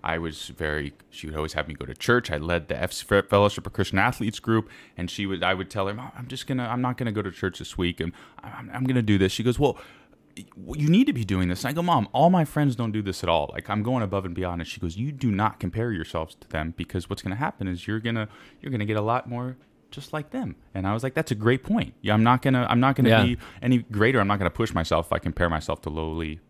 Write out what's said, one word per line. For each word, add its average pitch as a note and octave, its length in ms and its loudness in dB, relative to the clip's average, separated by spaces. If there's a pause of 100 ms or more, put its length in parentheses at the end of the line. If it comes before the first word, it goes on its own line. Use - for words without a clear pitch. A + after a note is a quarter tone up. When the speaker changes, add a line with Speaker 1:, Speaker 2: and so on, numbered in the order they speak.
Speaker 1:
I E2 140 -2
was E2 320 -8
very, D2+ 440 -4 (160)
she - 180 -14
would D2+ 100 -10
always D#2 160 -4
have D2+ 160 -2
me D2+ 60 -10
go - 100 -10
to B1 100 -12
church. A#2+ 340 2
I D2+ 80 -2
led E2 300 -2
the - 120 -4
F-, F#2 140 -2
Fellowship - 720 2
of G2 80 -8
Christian G2+ 240 -2
Athletes A2 420 0
group, A2 300 0 (280)
and E2+ 120 -6
she G2+ 160 -6
would, F#2+ 180 -4
I F#2 100 4
would F#2 160 -4
tell G2 180 -2
her, G2+ 60 -4
"Mom, B2+ 220 -12
I'm B2 120 -12
just C3+ 180 -12
gonna, B2+ 220 -2
I'm A#2+ 140 -2
not B2+ 160 -2
gonna A#2 160 -4
go G#2+ 80 -2
to F#2+ 100 -4
church F#2 260 -4
this - 200 -10
week, F2 240 0
and E2+ 100 -2 (320)
I'm, A2+ 300 -14
I'm B2 100 -4
gonna B2+ 180 4
do G#2 160 4
this." F#2+ 140 6
She - 100 -6
goes, A#2+ 160 2
"Well, C3+ 220 2 (580)
y-, - 60 -16 (340)
you D3 120 2
need A3+ 180 6
to C#4+ 60 0
be A#2 120 -2
doing F#2 220 2
this." F2+ 160 -2
And B2 80 -2
I - 20 -6
go, E3 80 -2
"Mom, E3 320 2
all D3 160 6
my F3+ 160 6
friends C#3+ 300 0
don't A2+ 160 -2
do G#2+ 100 -2
this G2 220 -4
at F2 60 0
all. D#2 220 2
Like, - 160 -10
I'm G#2 140 0
going A#2+ 220 0
above G2 220 -2
and F2 100 -8
beyond." F2 260 -4
And D#2+ 60 -8
she - 120 -14
goes, F2 160 -4
"You B2+ 160 -6
do C3 200 -2
not G2+ 280 0
compare A2 320 -4
yourselves D#2+ 480 -6
to - 100 -20
them, E2 280 -4
because F2 320 -6
what's G2 140 -6
gonna F#2+ 120 -4
happen A#2 320 -6
is F2+ 200 -8
you're G#2+ 120 -4
gonna, A2 280 -4 (340)
you're C#3 100 -8
gonna G#2 140 -2
get G#2+ 120 0
a G#2+ 40 0
lot A#2 260 -2
more B2 300 -8 (320)
just - 240 -14
like D3+ 160 -8
them." B3 260 -8 (200)
And F#2+ 100 -4
I G2 80 0
was A#2 80 -2
like, C3 140 -4
"That's - 160 -2
a A#2 40 2
great A#2 280 2
point. - 400 -2
Yeah, G#2 100 2
I'm G#2+ 100 6
not B2 200 6
gonna, B2+ 260 2
I'm A#2+ 100 4
not C3 160 4
gonna A#2 140 6
Speaker 2:
Yeah. A2 140 8
Speaker 1:
be A#2+ 140 2 (260)
any B2 160 4
greater. A2+ 400 4
I'm G2 80 4
not G2+ 100 2
gonna F2+ 140 2
push - 200 -2
myself E2 360 2
if - 60 0
I - 40 0
compare F2 320 0
myself D2+ 320 -2
to - 80 -6
lowly D#2+ 600 -6